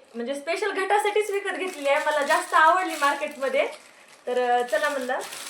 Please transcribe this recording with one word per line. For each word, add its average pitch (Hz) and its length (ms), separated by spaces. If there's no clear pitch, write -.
म्हणजे 233 200
स्पेशल 349 360
घटासाठीच 415 600
विकत 392 260
घेतलेली 302 320
आहे, 302 160
मला 302 200
जास्त 339 280
आवडली 330 420
मार्केटमध्ये. 277 720
तर, 247 240
अं, 247 120
चला 294 260
म्हणलं 262 240